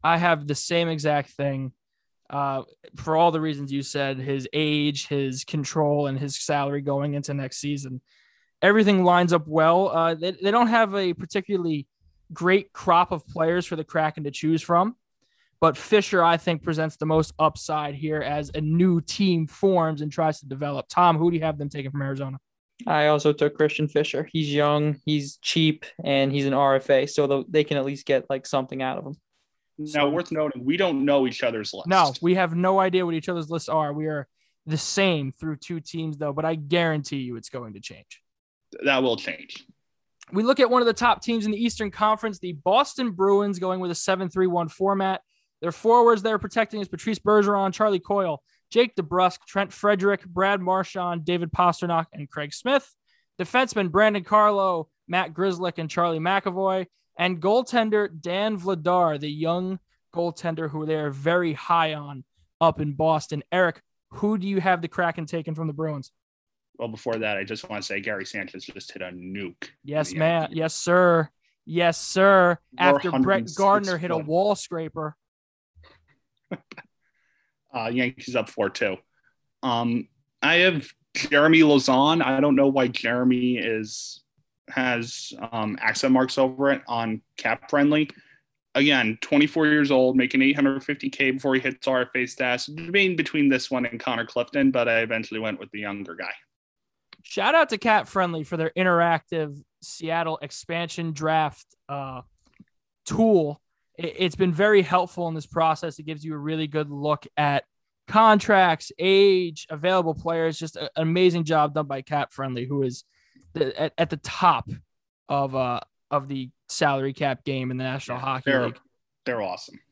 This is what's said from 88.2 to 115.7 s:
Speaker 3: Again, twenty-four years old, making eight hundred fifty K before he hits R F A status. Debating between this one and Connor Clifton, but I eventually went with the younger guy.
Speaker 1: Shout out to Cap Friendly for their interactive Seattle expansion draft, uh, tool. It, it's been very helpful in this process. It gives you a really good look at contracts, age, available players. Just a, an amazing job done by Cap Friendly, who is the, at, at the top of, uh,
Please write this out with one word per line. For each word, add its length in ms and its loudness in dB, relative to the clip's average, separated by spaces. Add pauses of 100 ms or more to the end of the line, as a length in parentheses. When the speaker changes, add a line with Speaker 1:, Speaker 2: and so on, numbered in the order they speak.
Speaker 3:
Again, 460 2
twenty-four 440 2
years 240 2
old, 260 4
making 280 2
eight 120 4
hundred 280 0
fifty 260 -6
K 220 0
before 240 0
he 60 2
hits 260 -4
R 140 0
F 140 -4
A 120 -2
status. 400 -4
Debating 480 0
between 340 2
this 220 0
one 160 -2
and 120 -10
Connor 280 -4
Clifton, 420 0
but 180 0
I 120 2
eventually 400 -4
went 200 -6
with 120 -16
the 80 -12
younger 340 -10
guy. 200 -10 (920)
Speaker 1:
Shout 320 0
out 140 6
to 100 -4
Cap 280 2
Friendly 360 -2
for 120 -8
their 220 -2
interactive 800 0 (240)
Seattle 640 -4
expansion 720 -8
draft, 520 -2 (240)
uh, 320 -10 (840)
tool. 520 2 (360)
It, 220 -8
it's 180 -2
been 160 0
very 300 4
helpful 460 -2
in 80 -6
this 100 -10
process. 540 -2
It 40 -18
gives 220 -12
you 80 -8
a 40 -8
really 280 -4
good 240 -4
look 380 -4 (100)
at 260 0 (440)
contracts, 880 4
age, 720 4
available 460 0
players. 420 -2
Just 180 -10
a, 100 -10 (100)
an 120 0
amazing 360 4
job 320 2
done 100 -2
by 160 -8
Cap 320 -4
Friendly, 320 -6
who 160 -4
is 220 -4 (500)
the, 260 -2
at, 200 -4
at 100 0
the 80 -6
top 500 0 (640)
of, 260 -2
uh, 240 -2 (300)